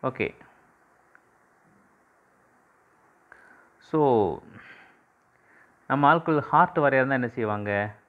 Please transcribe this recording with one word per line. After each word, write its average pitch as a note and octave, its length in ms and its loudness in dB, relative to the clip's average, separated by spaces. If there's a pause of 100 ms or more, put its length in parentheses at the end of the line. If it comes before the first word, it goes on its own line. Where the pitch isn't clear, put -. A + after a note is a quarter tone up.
ஓகே, B2+ 320 -6 (3500)
so - 200 -2 (1900)
நம்ம C#3+ 200 0
ஆட்கள் D#3+ 320 2
ஹார்ட் E3+ 380 0
வரையா C3+ 220 2
இருந்தா C3+ 140 0
என்ன B2 140 -4
செய்வாங்க? G#2 420 -4 (380)